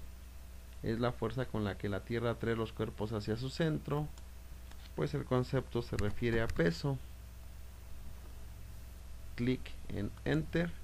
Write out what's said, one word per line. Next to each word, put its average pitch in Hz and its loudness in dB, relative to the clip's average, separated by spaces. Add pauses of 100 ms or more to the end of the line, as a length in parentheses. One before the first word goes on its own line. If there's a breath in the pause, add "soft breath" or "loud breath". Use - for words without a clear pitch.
(840)
es 110 2
la 120 4
fuerza 120 0
con 107 2
la 95 0
que 104 -2
la 95 2
Tierra 117 2
atrae 113 2
los 110 0
cuerpos 110 0
hacia 107 2
su 127 -2
centro, 151 2 (920)
pues - 2
el 131 0
concepto 123 4
se - -2
refiere 113 4
a 117 4
peso. 165 4 (2500)
Clic 120 4 (280)
en 101 0 (140)
Enter 160 4 (140)